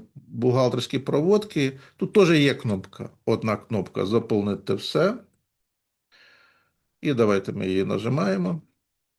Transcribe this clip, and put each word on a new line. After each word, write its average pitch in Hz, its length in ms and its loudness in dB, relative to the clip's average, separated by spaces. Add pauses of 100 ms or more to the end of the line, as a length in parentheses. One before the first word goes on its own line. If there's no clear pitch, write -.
(140)
бухгалтерські 123 840 0
проводки. 147 800 0 (180)
Тут 190 160 -6
теж 185 180 6
є 147 240 4
кнопка, 104 560 -6 (140)
одна 110 320 0
кнопка 98 500 -4
"Заповнити 104 680 0
все". 160 400 0 (1900)
І 143 100 0
давайте 104 380 2
ми 98 160 -6
її 95 160 0
нажимаємо. 160 800 -2 (560)